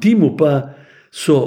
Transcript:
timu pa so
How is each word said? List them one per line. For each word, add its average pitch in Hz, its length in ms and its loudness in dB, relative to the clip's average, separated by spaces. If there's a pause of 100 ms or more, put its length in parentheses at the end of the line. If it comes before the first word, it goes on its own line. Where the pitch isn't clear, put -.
timu 208 360 2
pa 143 380 -2 (340)
so - 380 -2